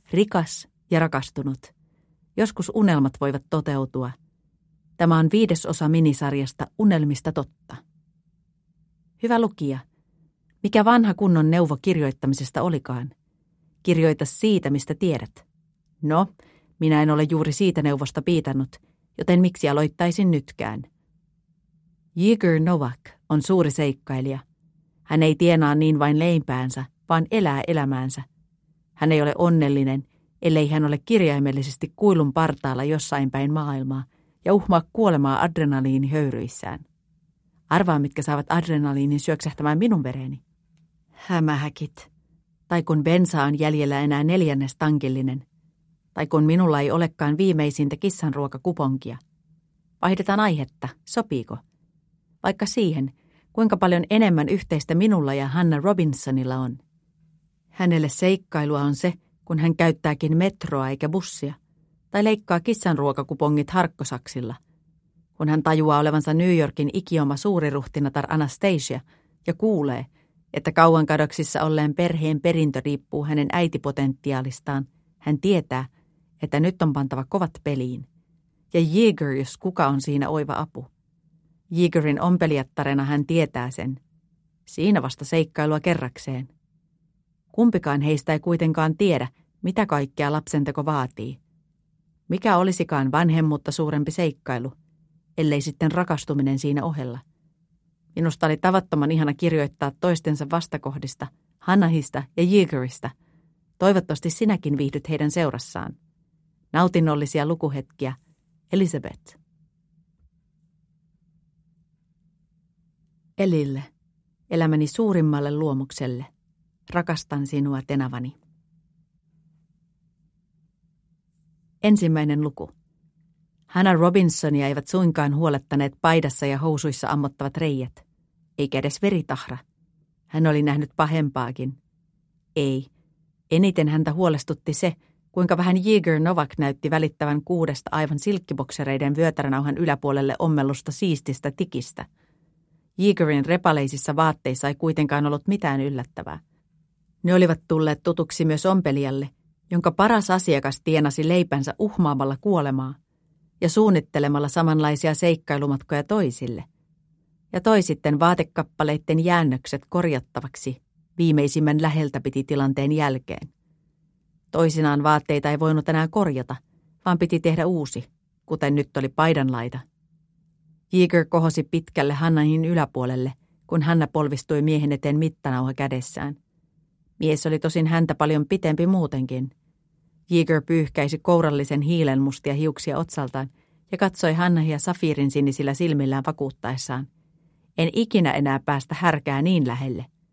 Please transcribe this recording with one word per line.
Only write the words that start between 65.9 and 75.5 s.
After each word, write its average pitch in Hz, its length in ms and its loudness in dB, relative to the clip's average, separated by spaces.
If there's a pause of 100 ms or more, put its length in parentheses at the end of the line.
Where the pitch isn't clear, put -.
olevansa 151 340 2
New 175 240 4
Yorkin 143 360 0
ikioma 151 440 -2
suuriruhtinatar 143 920 -2
Anastasia 147 720 -2 (460)
ja 170 60 -2
kuulee, 147 520 -2 (480)
että 160 180 -4
kauan 165 340 6
kadoksissa 151 580 -2
olleen 151 320 0
perheen 156 460 -2
perintö 156 440 0
riippuu 143 400 -6
hänen 151 260 -2
äitipotentiaalistaan. 139 1400 -4 (300)
Hän 147 220 -2
tietää, 151 460 -2 (560)